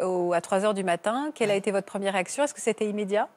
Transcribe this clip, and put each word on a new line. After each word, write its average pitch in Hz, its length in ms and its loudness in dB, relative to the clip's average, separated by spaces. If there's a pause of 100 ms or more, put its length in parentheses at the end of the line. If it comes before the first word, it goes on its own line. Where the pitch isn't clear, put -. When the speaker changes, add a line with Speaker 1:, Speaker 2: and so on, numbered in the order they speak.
Speaker 1:
au, 180 320 0
à 170 80 2
trois 196 240 0
heures 214 80 4
du 196 100 -2
matin. 214 520 0
Quelle 214 160 0
a - 20 4
Speaker 2:
Ouais. 196 60 2
Speaker 1:
été 202 120 -2
votre 190 140 0
première 196 280 -2
réaction ? 196 300 0
Est-ce 285 100 0
que - 80 -14
c'était 214 280 0
immédiat ? 208 480 0